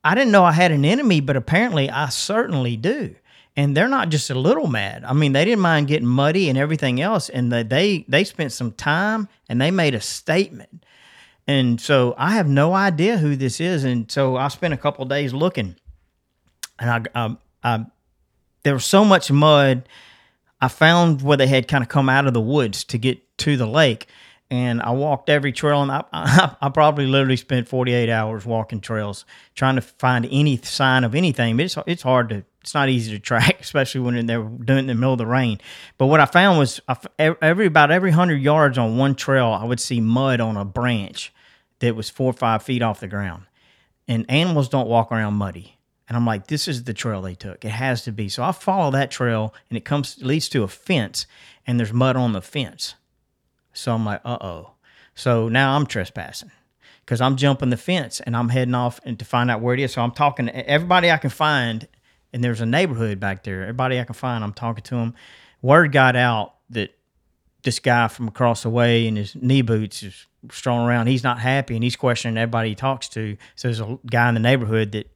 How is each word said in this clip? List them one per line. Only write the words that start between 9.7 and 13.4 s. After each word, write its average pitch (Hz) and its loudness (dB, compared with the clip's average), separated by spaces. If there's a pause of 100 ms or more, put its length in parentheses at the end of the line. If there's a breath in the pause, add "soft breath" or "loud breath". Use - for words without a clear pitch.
made 165 0
a 110 -4
statement. - -4 (640 soft breath)
And 127 2
so 123 2
I 147 -2
have 202 2
no 143 4
idea 190 2
who 147 0
this 131 -4